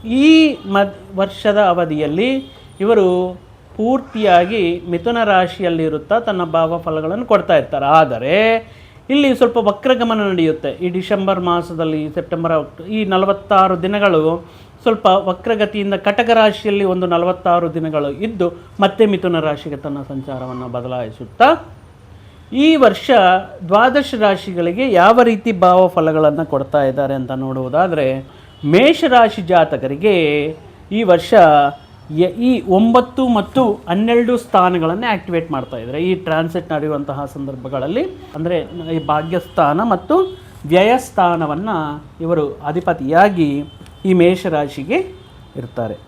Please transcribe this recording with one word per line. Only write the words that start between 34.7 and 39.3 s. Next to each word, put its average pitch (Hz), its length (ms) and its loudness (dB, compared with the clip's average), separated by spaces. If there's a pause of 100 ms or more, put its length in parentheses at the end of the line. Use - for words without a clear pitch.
ಆಕ್ಟಿವೇಟ್ 170 420 -4
ಮಾಡ್ತಾ 127 260 -6
ಇದ್ದಾರೆ. 127 260 -8
ಈ 185 120 0
ಟ್ರಾನ್ಸಿಟ್ 165 560 -4
ನಡೆಯುವಂತಹ 143 540 -6
ಸಂದರ್ಭಗಳಲ್ಲಿ, 135 800 -8 (320)
ಅಂದ್ರೆ 165 240 -4 (360)
ಈ 147 100 -6
ಭಾಗ್ಯಸ್ಥಾನ 160 800 0